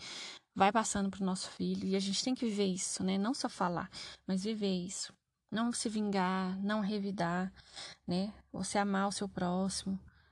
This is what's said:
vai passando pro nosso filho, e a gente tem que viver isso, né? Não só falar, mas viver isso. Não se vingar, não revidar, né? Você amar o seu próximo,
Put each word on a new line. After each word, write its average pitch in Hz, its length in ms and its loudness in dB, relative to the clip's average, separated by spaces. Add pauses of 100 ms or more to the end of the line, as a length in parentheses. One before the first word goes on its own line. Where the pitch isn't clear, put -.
(560)
vai 190 160 8
passando 208 380 2
pro 196 160 -2
nosso 185 260 0
filho, 185 360 -2
e 190 80 4
a 196 40 4
gente 196 240 0
tem 254 100 2
que 254 120 0
viver 208 220 2
isso, 185 360 -2
né? 190 140 2
Não 208 160 2
só - 160 -2
falar, 175 400 0 (360)
mas 185 180 0
viver 208 300 0
isso. - 400 -4 (380)
Não 233 200 0
se 240 180 -2
vingar, 190 760 2
não 214 180 2
revidar, 190 680 0 (560)
né? 185 260 0 (180)
Você - 260 -2
amar 202 300 2
o 202 40 0
seu 202 160 -4
próximo, 190 720 -2 (320)